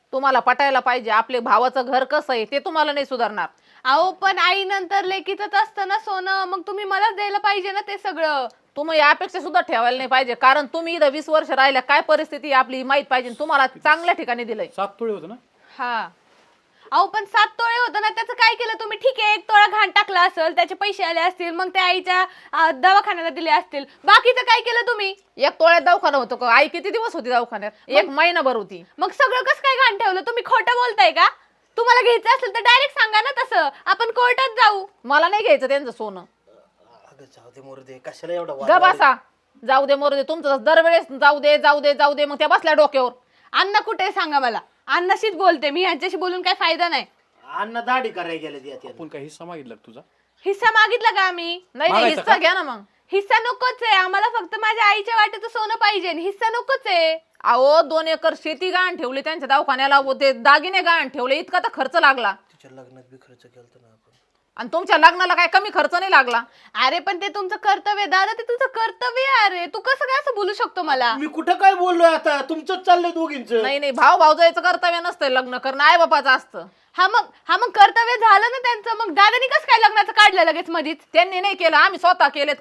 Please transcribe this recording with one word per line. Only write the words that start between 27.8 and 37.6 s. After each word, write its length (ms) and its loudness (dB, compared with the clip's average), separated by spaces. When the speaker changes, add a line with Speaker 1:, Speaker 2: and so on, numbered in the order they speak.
Speaker 1:
एक 160 4
Speaker 2:
मग 80 -10
Speaker 1:
महिनाभर 440 0
होती. 280 -10
Speaker 2:
मग 120 -2
सगळं 320 0
कसं 200 -2
काय 140 0
घाण 220 2
ठेवलं? 220 -2
तुम्ही 240 -6
खोटं 280 0
बोलताय 380 2
का? 180 2
तुम्हाला 260 4
घ्यायचं 260 2
असेल 260 0
तर 60 -4
डायरेक्ट 400 2
सांगा 200 2
ना 220 -4
तसं, 260 0
आपण 240 -2
कोर्टात 380 0
जाऊ. 380 0
Speaker 1:
मला 240 2
नाही 140 -2
घ्यायचं 260 2
त्यांचं 220 -2
सोनं. 300 -12
Speaker 4:
अगं, 1040 -20
जाऊ 260 -20
दे, 100 -20